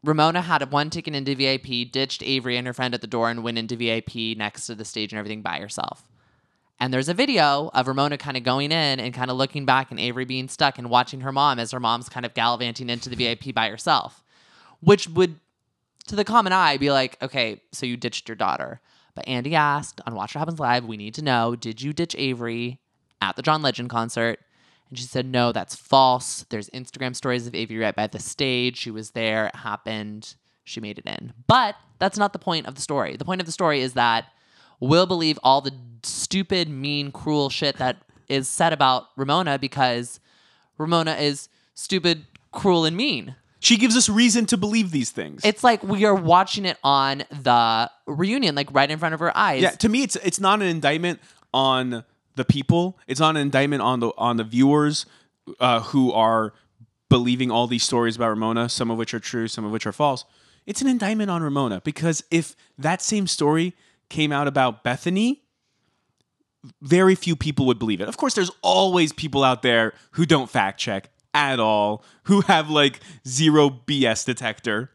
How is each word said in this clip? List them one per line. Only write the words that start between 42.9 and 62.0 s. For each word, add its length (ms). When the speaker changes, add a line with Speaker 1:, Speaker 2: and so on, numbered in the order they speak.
Speaker 1:
mean. 400
Speaker 2:
She 160
gives 200
us 120
reason 380
to 100
believe 340
these 220
things. 320
Speaker 1:
It's 180
like 220
we 200
are 120
watching 480
it 180
on 360
the 580
reunion, 500
like, 180
right 160
in 80
front 160
of 80
our 140
eyes. 260
Speaker 2:
Yeah, 80
to 180
me, 140
it's, 140
it's 240
not 220
an 40
indictment 540
on 500
the 80
people. 600
It's 140
not 160
an 60
indictment 400
on 180
the, 160
on 220
the 60
viewers, 600
uh, 220
who 320
are 420
believing 400
all 160
these 160
stories 340
about 140
Ramona, 400
some 200
of 60
which 160
are 80
true, 260
some 200
of 60
which 120
are 80
false. 320
It's 160
an 60
indictment 440
on 120
Ramona, 420
because 460